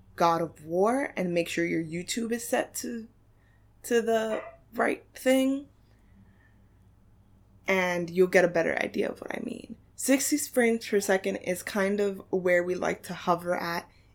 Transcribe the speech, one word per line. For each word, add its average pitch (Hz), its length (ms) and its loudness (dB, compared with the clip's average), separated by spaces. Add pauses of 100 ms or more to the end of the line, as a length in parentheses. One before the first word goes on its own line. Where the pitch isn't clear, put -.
(180)
God 170 240 4
of 151 240 -8
War 208 500 2
and 180 180 -2
make 170 140 0
sure 170 180 -2
your 170 180 -2
YouTube 180 500 -6
is 233 120 -6
set - 300 -2
to, 233 320 -8 (760)
to 233 180 2
the 220 400 0 (340)
right - 300 -2 (100)
thing, 262 520 2 (2000)
and 180 440 0
you'll 180 180 4
get 180 160 6
a 170 60 4
better 165 320 0
idea - 260 -2
of - 140 -8
what - 120 -10
I - 120 -6
mean. - 320 -12 (180)
Sixty 277 420 2
frames 233 480 0
per 208 140 0
second 196 380 0
is - 260 -4
kind 202 380 0
of 196 280 -2
where 180 320 2
we 180 140 -2
like 170 280 -2
to 180 100 -10
hover 175 420 0
at 170 320 -4 (280)